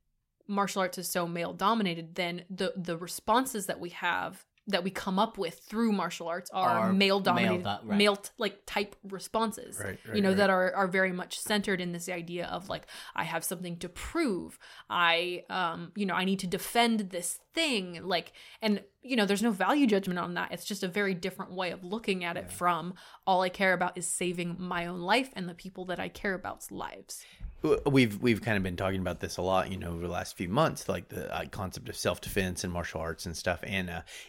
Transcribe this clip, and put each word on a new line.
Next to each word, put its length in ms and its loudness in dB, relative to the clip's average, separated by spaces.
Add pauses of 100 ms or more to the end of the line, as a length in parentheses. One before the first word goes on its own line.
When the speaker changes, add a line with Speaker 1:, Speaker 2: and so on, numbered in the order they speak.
(480)
Speaker 1:
martial 340 0
arts 160 -2
is 100 -8
so 200 -2
male 240 -4
dominated. 640 0
Then 340 -4
the, 260 -2
the 200 -4
responses 720 0
that 120 -4
we 120 -8
have, 540 -4 (240)
that 140 0
we 80 -2
come 260 -4
up 220 2
with 220 -6
through 320 2
martial 340 -2
arts 260 -6
are 160 2 (200)
Speaker 2:
Are 40 4
Speaker 1:
male 280 6
dominated, 420 4
Speaker 2:
male 200 -2
do-, 60 -10
right. 100 2
Speaker 1:
male 180 8
t-, 200 -14
like, 300 -4
type 380 -2
responses, 760 -4
Speaker 3:
Right, 160 -6 (100)
Speaker 1:
you 80 -8
Speaker 3:
right, 100 4
Speaker 1:
know, 60 6
Speaker 3:
right. 80 4
Speaker 1:
that 120 8
are, 240 4
are 140 4
very 240 2
much 260 -8
centered 420 0
in 120 -4
this 160 -6
idea 380 -6
of, 220 -6
like, 180 -6 (280)
"I 80 0
have 220 -4
something 340 -6
to 100 -8
prove. 680 -2 (320)
I, 600 2
um, 440 -4
you 100 -2
know, 100 0
I 100 2
need 160 2
to 80 -4
defend 600 2
this 280 -6 (160)
thing." 480 -2
Like, 300 -2 (280)
and, 220 2 (200)
you 120 -4
know, 100 6
there's 180 2
no 100 4
value 340 4
judgment 320 2
on 160 -4
that. 160 -4
It's 140 -8
just 180 -6
a 60 -2
very 260 0
different 380 -6
way 180 -2
of 140 -8
looking 400 -4
at 120 -4
it 120 -6
Speaker 2:
Yeah. 80 -12
Speaker 1:
from, 380 0 (300)
"All 180 4
I 80 2
care 220 4
about 240 0
is 120 -4
saving 500 -2
my 280 -4
own 140 -6
life 340 2
and 140 -8
the 60 -12
people 300 -12
that 160 -4
I 80 -4
care 260 -4
about's 380 -8
lives." 520 -12 (380)
Speaker 3:
W-, 240 4
we've, 340 6
we've 220 4
kind 160 2
of 40 2
been 140 -2
talking 240 0
about 200 -2
this 180 -6
a 40 -2
lot, 300 2
you 60 -4
know, 100 -6
over 180 -4
the 60 -4
last 240 -6
few 120 -4
months, 420 0
like, 180 -4
the, 260 -6
uh, 160 -4
concept 380 -8
of 80 -10
self-defense 680 0
and 80 -2
martial 280 -4
arts 240 -6
and 100 -6
stuff. 280 -2
And, 260 -2
uh, 140 -6 (260)